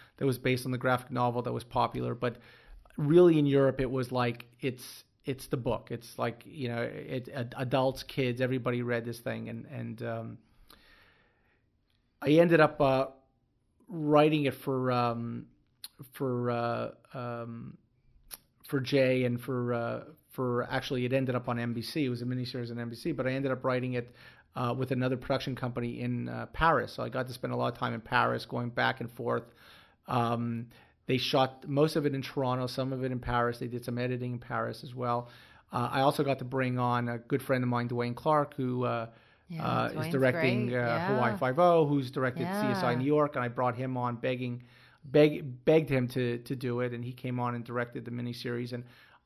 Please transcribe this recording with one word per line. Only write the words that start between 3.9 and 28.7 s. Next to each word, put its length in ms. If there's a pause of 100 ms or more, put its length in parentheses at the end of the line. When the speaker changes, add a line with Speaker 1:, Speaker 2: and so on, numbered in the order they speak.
Speaker 1:
was 200
like, 360 (140)
it's, 440 (200)
it's 240
the 80
book. 340
It's 280
like, 280
you 220
know, 140
it, 500
ad-, 240
adults, 460
kids, 380
everybody 420
read 220
this 160
thing. 280
And, 180
and, 360
um, 360 (1800)
I 80
ended 300
up, 200
uh, 260 (840)
writing 560
it 100
for, 360
um, 560 (640)
for, 380
uh, 400 (240)
um, 600 (880)
for 140
Jay 440
and 160
for, 340
uh, 260 (300)
for, 400
actually, 340
it 80
ended 220
up 140
on 100
N 140
B 100
C. 220
It 40
was 140
a 20
miniseries 460
on 80
N 100
B 80
C, 160
but 140
I 60
ended 200
up 120
writing 300
it, 200 (400)
uh, 220
with 140
another 260
production 380
company 460
in, 280
uh, 240
Paris. 420
So 80
I 60
got 200
to 60
spend 180
a 40
lot 160
of 60
time 160
in 60
Paris, 460
going 240